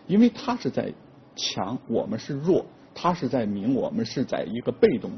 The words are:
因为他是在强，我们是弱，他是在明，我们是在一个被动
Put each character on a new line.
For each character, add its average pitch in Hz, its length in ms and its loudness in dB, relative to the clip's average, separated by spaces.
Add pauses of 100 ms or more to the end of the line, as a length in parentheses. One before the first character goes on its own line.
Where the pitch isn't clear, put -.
因 185 140 4
为 240 100 10
他 240 260 -4
是 135 140 -4
在 107 220 -4 (420)
强， 113 440 -4 (100)
我 113 160 0
们 110 140 -4
是 151 160 -8
弱， 147 300 2 (300)
他 175 180 2
是 135 160 -4
在 120 180 0
明， 101 280 0
我 - 160 0
们 113 140 -2
是 127 200 -4
在 - 200 -4
一 113 160 -6
个 123 100 -2
被 156 280 2
动 92 200 -8